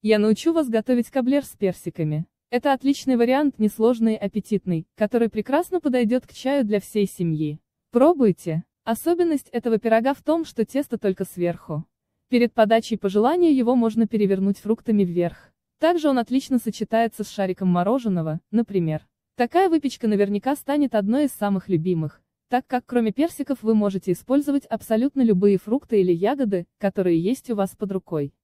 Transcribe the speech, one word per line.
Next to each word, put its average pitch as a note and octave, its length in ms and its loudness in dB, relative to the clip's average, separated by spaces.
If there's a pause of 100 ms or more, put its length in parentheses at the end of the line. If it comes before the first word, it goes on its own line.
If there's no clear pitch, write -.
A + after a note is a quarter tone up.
Я G#3+ 180 2
научу A3 320 2
вас D#4 160 0
готовить A#3 420 0
каблер C4 340 0
с - 120 -18
персиками. E3 680 -4 (220)
Это B3 240 0
отличный C4+ 440 0
вариант, C4 420 2
несложный A3 560 2
и A3 40 -8
аппетитный, F#3 760 -4
который A3+ 340 0
прекрасно D4 520 -2
подойдет B3 480 0
к - 40 -20
чаю C4+ 320 -2
для G#3 140 0
всей G3 300 -2
семьи. D#3 500 -4 (320)
Пробуйте. A#3+ 720 2 (220)
Особенность E4 640 -2
этого A3+ 300 -2
пирога A3+ 360 2
в - 80 -14
том, D#4+ 220 0
что A3+ 200 -4
тесто C4 320 -4
только F#3+ 280 -2
сверху. E3+ 600 -6 (440)
Перед A#3+ 260 2
подачей A3+ 420 2
по G3+ 120 -2
желанию D4 440 2
его B3+ 220 2
можно A3+ 320 2
перевернуть G3 520 0
фруктами G#3 440 -2
вверх. F3 500 -4 (280)
Также D#4+ 280 2
он C4 120 2
отлично B3 400 -2
сочетается A3 640 -2
с - 60 -14
шариком F#3+ 360 -4
мороженого, F3+ 720 0 (140)
например. F#3 560 -2 (260)
Такая E4+ 340 2
выпечка D4+ 380 -2
наверняка G#3 480 0
станет C#4+ 400 -2
одной A3 300 0
из C4+ 80 -2
самых G3+ 360 -4
любимых, E3 540 -2 (280)
так B3 160 -2
как B3 180 -4
кроме A3+ 280 0
персиков C#4+ 500 -4
вы A3 140 2
можете G3 340 0
использовать C#4 560 0
абсолютно A#3 560 -2
любые G3+ 340 4
фрукты G#3+ 440 -2
или F3+ 120 2
ягоды, G3 540 -2 (120)
которые F#3 380 0
есть F#3+ 320 -2
у A#3+ 60 -4
вас G3 220 -4
под G3 160 -6
рукой. D3+ 520 -6